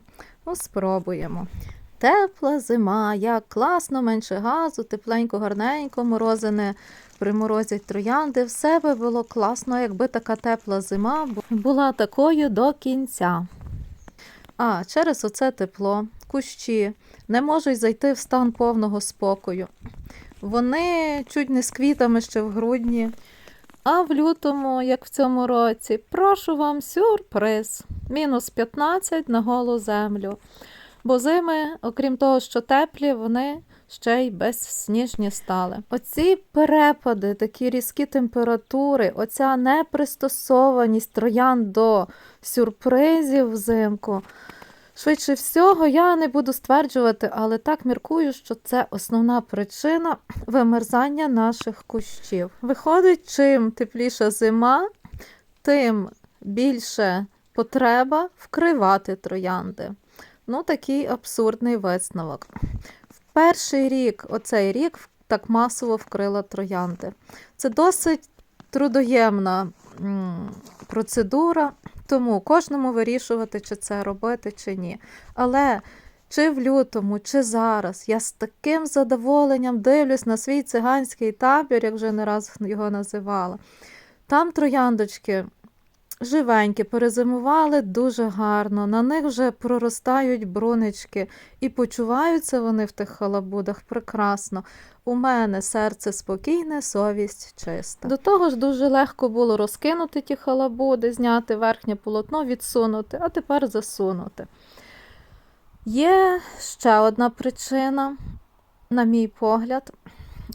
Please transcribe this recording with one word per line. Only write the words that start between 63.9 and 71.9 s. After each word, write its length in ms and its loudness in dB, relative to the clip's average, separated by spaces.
оцей 420 0
рік, 260 -2
в-, 120 -20
так 220 -2
масово 460 0
вкрила 460 -4
троянди. 720 -6
Це 120 -2
досить 600 2
трудоємна, 1000 2
м, 500 -6
процедура, 840 0